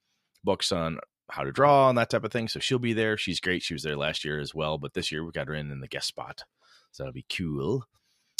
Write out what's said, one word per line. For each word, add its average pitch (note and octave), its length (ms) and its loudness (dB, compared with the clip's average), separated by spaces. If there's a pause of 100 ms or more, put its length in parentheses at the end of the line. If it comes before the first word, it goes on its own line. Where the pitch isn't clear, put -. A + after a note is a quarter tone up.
(440)
books - 280 2
on E2 280 0 (300)
how - 140 -4
to C#2 80 -2
draw C#3 380 8
and B2 80 4
that A#2 120 4
type A2+ 140 2
of A2 80 -2
thing. A#2 160 -2
So - 120 -6
she'll B2+ 200 2
be A#2 140 0
there. A2 240 2
She's E2+ 220 -2
great. F2+ 240 0
She - 100 -4
was C#2+ 100 -6
there D2+ 140 -2
last D2 260 -2
year D2+ 160 -2
as C#2+ 140 -6
well, D#2 240 -2
but C#2+ 160 -8
this - 180 -4
year D#2+ 140 -4
we E2 60 -10
got D2+ 160 -6
her D#2 60 -6
in, D2 180 -6
in C2+ 80 -8
the C2+ 80 -12
guest C2+ 200 -6
spot. - 360 -12 (480)
So - 120 -12
that'll C2 100 -10
be C2 160 -14
cool. E2 560 -2 (540)